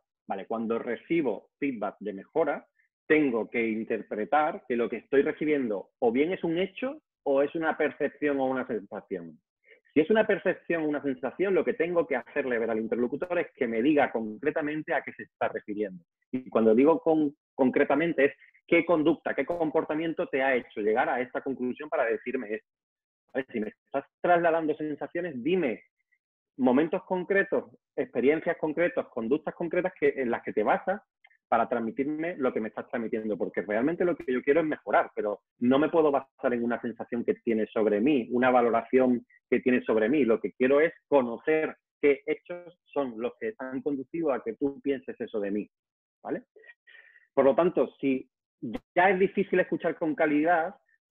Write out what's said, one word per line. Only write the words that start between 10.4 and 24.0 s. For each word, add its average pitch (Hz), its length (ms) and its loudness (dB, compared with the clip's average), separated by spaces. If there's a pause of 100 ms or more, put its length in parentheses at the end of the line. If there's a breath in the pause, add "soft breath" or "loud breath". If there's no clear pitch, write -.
o 151 40 0
una 147 140 -4
sensación, 139 520 -2
lo 147 100 2
que - 100 0
tengo 170 320 0
que 135 100 -2
hacerle 127 420 -2
ver 113 120 0
al 113 80 0
interlocutor 120 600 -2
es 165 160 -2
que 127 120 -2
me 113 160 -2
diga 143 280 4
concretamente 147 840 -4
a 135 80 0
qué 117 100 -12
se - 120 -14
está - 240 -4
refiriendo. 101 540 -6 (280)
Y 131 180 -6
cuando 110 260 6
digo 143 260 6
con-, 156 340 2 (200)
concretamente 139 720 2
es 143 80 4 (340 soft breath)
qué 170 200 4
conducta, 156 480 2
qué 139 100 -2
comportamiento 160 840 -2
te 131 140 0
ha 135 120 2
hecho 120 260 -2
llegar 110 300 2
a 127 100 0
esta 127 220 -6
conclusión 123 480 -6
para 143 160 0
decirme 113 480 -4
esto. - 140 -10 (680)
¿Vale? 131 180 -4
Si 117 80 -4
me 107 80 -4
estás - 360 -8 (180)